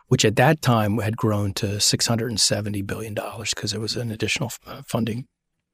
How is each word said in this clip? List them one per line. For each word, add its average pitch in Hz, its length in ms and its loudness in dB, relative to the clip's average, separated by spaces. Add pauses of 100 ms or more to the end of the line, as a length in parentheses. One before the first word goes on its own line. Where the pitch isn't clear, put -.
which - 160 4
at 110 120 4
that - 260 6
time 110 360 4
had 110 200 -2
grown 104 360 0
to 104 260 -4
six - 260 2
hundred 113 220 0
and 110 120 -2
seventy 104 400 0
billion 104 320 -8
dollars - 400 -6
'cause 104 200 -4
there 104 80 -6
was 107 160 -4
an 120 140 -4
additional 113 360 -2
f-, - 200 -10
uh, - 200 -12
funding 117 400 -2 (460)